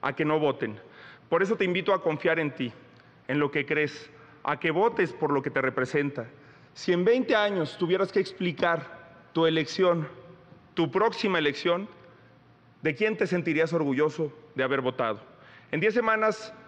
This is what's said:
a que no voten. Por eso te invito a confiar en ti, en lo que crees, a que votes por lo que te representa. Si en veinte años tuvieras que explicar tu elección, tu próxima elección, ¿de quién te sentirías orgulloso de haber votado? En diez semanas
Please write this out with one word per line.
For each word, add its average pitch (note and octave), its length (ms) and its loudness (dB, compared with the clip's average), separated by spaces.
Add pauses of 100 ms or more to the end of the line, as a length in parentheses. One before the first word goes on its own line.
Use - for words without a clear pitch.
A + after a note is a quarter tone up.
a C3+ 120 -2
que D#3 100 0
no D3+ 140 2
voten. C3 400 -2 (500)
Por F3 140 2
eso G3 140 0
te G3+ 80 0
invito F3+ 300 0
a F3+ 80 -2
confiar D#3+ 360 0
en D3+ 160 -2
ti, B2 180 -6 (540)
en C#3+ 140 0
lo D3 100 0
que D3 160 -2
crees, D3 420 -2 (360)
a C#3+ 160 -2
que E3 100 0
votes F#3 420 2
por D3 200 -2
lo C3+ 100 0
que C#3 80 -4
te C3+ 100 -2
representa. C3 680 -2 (480)
Si - 180 -2
en F3+ 120 2
veinte A#3 300 4
años G3+ 420 0
tuvieras F#3 360 0
que G3+ 80 2
explicar E3+ 840 -2 (300)
tu E3 140 4
elección, D#3+ 600 2 (680)
tu E3 160 0
próxima G3 480 2
elección, E3+ 500 0 (960)
¿de D3+ 120 0
quién G#3+ 220 0
te G#3 100 0
sentirías D#3+ 460 0
orgulloso D3 600 0 (220)
de C3 80 -2
haber C3 180 0
votado? B2 520 -2 (380)
En D3+ 100 -2
diez G#3 140 2
semanas A3 580 0 (160)